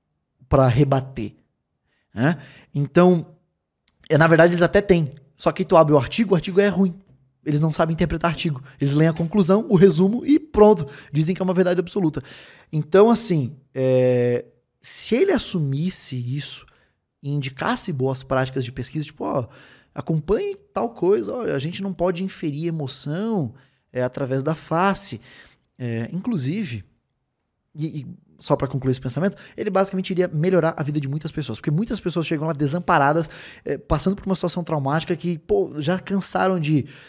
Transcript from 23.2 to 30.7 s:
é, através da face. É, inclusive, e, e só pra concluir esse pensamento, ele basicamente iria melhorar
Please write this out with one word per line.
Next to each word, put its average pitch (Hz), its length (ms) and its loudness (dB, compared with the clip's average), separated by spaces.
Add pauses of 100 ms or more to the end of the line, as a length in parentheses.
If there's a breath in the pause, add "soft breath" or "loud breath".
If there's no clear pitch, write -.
é, 123 100 -4
através 131 400 -4
da 156 140 -2
face. 180 640 -4 (580 loud breath)
É, 117 340 -6
inclusive, 165 720 -6 (920)
e, 151 240 -8
e 127 60 -12 (340)
só - 140 -2
pra 139 140 -2
concluir 131 240 -2
esse 131 80 -4
pensamento, 170 360 -4 (200 loud breath)
ele - 120 -6
basicamente 190 420 -2
iria 180 180 0
melhorar 160 480 2